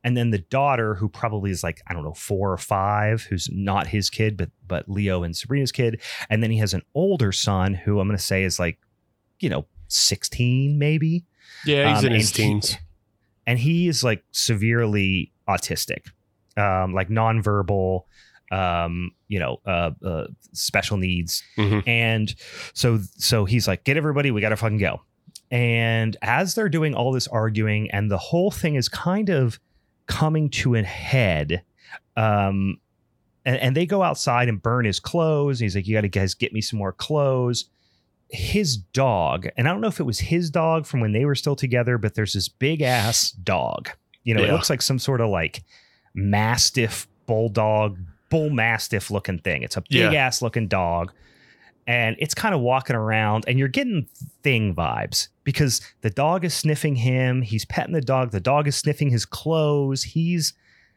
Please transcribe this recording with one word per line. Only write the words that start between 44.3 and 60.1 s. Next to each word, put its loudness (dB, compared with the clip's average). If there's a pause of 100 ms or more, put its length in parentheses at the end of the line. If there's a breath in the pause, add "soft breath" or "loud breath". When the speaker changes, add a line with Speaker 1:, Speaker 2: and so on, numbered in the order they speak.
Speaker 1:
know, 4
it 6
Speaker 2:
Yeah. 4
Speaker 1:
looks 2
like 0
some 0
sort 0
of, 2
like, 0 (540 soft breath)
mastiff, 0 (200)
bulldog, 2 (300)
bull 0
mastiff 0
looking -2
thing. -2
It's -8
a -6
Speaker 2:
Yeah. 4
Speaker 1:
big 2
ass 0
looking -2
dog. 0 (760 soft breath)
And 0
it's -4
kinda 0
walking 0
around, 0
and 2
you're 2
getting -2 (340)
Thing 2
vibes -2 (160)
because 0 (220 loud breath)
the -2
dog 0
is -2
sniffing 0
him. 2
He's -4
petting -4
the 0
dog. 0
The -2
dog 2
is -2
sniffing 0
his 2
clothes. 0
He's, -2 (440 soft breath)